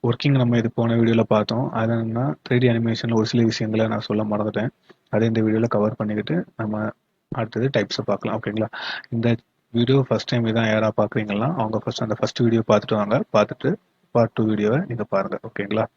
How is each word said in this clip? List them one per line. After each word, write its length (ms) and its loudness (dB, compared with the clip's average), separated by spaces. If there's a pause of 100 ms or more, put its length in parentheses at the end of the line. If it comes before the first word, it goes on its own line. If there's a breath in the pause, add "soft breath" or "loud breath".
ஒர்க்கிங் 340 2
நம்ம 200 4
இது 140 2
போன 240 0
வீடியோல 260 4
பார்த்தோம். 500 0
அது 220 -2
என்னன்னா, 420 -2 (140)
த்ரீ 100 2
டி 100 4
அனிமேஷன்ல 460 0
ஒரு 120 4
சில 160 2
விஷயங்களை 460 0
நான் 120 -2
சொல்ல 240 -2
மறந்துட்டேன். 440 -2 (400 soft breath)
அதை 200 2
இந்த 140 2
வீடியோல 240 2
கவர் 300 0
பண்ணிக்கிட்டு 480 -2 (120)
நம்ம 340 -4 (380)
அடுத்தது 500 -4
டைப்ஸை 260 -4
பார்க்கலாம். 360 -2
ஓகேங்களா? 260 -4 (440 loud breath)
இந்த 260 0 (340)
வீடியோ 380 2
ஃபர்ஸ்ட் 200 -2
டைம் 160 0
இதான் 260 0
யாரா 260 2
பார்க்குறீங்களா, 560 -2
அவங்க 260 -2
ஃபர்ஸ்ட் 240 -6
அந்த 120 -2
ஃபர்ஸ்ட் 240 -4
வீடியோ 280 2
பார்த்துட்டு 280 2
வாங்க. 380 0
பார்த்துட்டு 420 2 (360)
பார்ட் 220 2
டூ 120 0
வீடியோவை 340 2
நீங்க 260 -4
பாருங்க. 440 -4
ஓகேங்களா? 360 -4 (120)